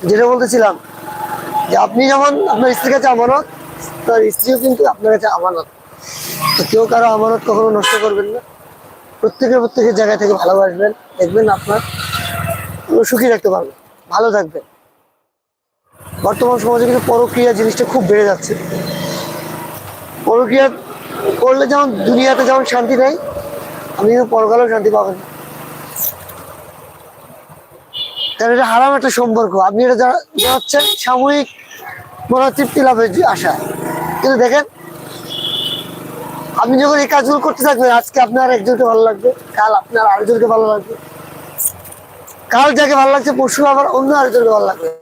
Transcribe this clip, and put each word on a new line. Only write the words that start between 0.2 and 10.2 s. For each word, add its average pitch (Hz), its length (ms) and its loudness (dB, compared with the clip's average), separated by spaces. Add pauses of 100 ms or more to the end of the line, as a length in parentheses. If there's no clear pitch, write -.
বলতেছিলাম 226 420 2 (960)
যে 185 60 2 (100)
আপনি 220 160 0 (100)
যেমন 277 200 2 (200)
আপনার 254 240 2
স্ত্রীর 254 180 -2
কাছে 269 200 2
আমানত, 247 300 2 (640)
তার 226 140 2 (140)
স্ত্রীও 262 300 0
কিন্তু 254 180 2 (100)
আপনার 214 220 0
কাছে 214 220 0
আমানত। 170 300 -4 (920)
তো 196 140 0
কেউ 220 220 4
কারো 233 140 4 (100)
আমানত 220 320 2
কখনো 220 200 2 (100)
নষ্ট 202 160 0 (100)
করবেন 202 300 0
না, 247 60 -6 (800)
প্রত্যেকে 233 420 0
প্রত্যেকের 233 380 2
জায়গা 214 200 2